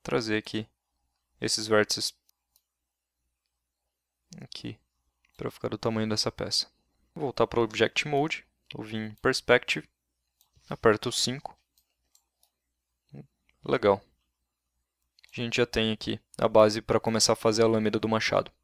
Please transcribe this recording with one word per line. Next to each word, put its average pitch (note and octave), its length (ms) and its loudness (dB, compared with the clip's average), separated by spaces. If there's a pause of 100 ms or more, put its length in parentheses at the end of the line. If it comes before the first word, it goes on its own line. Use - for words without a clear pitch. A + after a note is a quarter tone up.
trazer A2 360 -2
aqui G#2+ 300 -8 (720)
esses A2 280 -4
vértices G#2 480 0 (2250)
aqui - 380 -14 (560)
pra - 160 -10
ficar - 160 -10
do A2+ 100 -6
tamanho A2 320 -2
dessa G#2+ 220 -2
peça. - 360 -6 (460)
Vou D#3+ 100 -8
voltar A#2+ 220 0
pro A#2 160 -2
Object A2 460 0
Mode, D3 380 -2 (280)
vou A2+ 120 -12
vir A2 120 -8
em A2 180 -8
Perspective, - 720 0 (840)
aperto A2 400 2
o - 20 -6
cinco. - 460 -6 (2000)
Legal. G#2 380 2 (1300)
A - 100 -20
gente A#2 160 -4
já A#2+ 80 4
tem A2 260 0
aqui A2 280 -6 (180)
a A2+ 100 2
base A2 340 6
pra A2+ 180 0
começar A2+ 340 2
a - 40 0
fazer A2+ 260 2
a A2+ 40 6
lâmina A2 320 2
do A2 100 -2
machado. A2 420 0 (120)